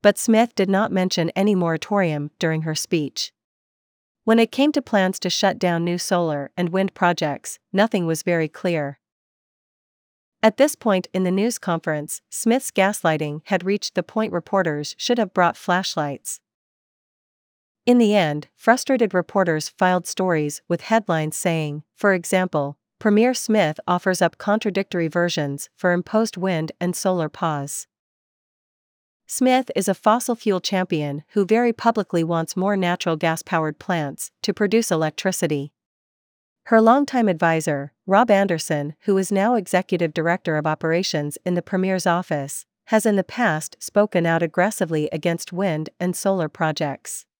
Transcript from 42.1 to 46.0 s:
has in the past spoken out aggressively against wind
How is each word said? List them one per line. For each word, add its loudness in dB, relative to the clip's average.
has 2
in 4
the 2
past -4
spoken 0
out 2
aggressively -2
against -4
wind -2